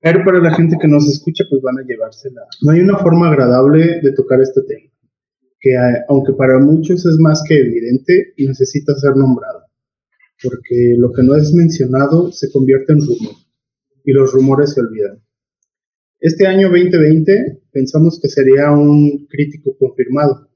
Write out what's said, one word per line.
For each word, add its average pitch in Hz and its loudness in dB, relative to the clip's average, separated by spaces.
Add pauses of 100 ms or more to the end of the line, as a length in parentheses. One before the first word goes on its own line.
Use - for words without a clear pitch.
pero 175 0
para 185 2
la 165 2
gente 165 0
que 165 0
nos 147 2
escucha, 160 -4
pues 135 -2
van 127 -6
a 135 -14
llevársela. 120 -12 (200)
No 147 2
hay 170 4
una 196 2
forma 170 2
agradable 147 2
de 135 0
tocar 131 0
este 131 0
tema, - -14 (680)
que 127 0
a-, 123 -2
aunque 135 0
para 131 0
muchos 160 0
es 160 2
más 156 2
que 151 2
evidente, 120 -2
necesita 139 -4
ser 135 -2
nombrado, 131 -2 (800)
porque 120 -2
lo 123 2
que 127 -2
no 131 4
es 151 2
mencionado 160 0
se - -10
convierte 135 0
en 151 4
rumor, 175 -6 (720)
y 139 -2
los 131 2
rumores 135 0
se 131 -4
olvidan. 107 -8 (1000)
Este 160 0
año 190 2
veinte 175 2
veinte 160 0
pensamos 156 -2
que 139 -4
sería 139 2
un 147 2
crítico 143 -8
confirmado 131 -4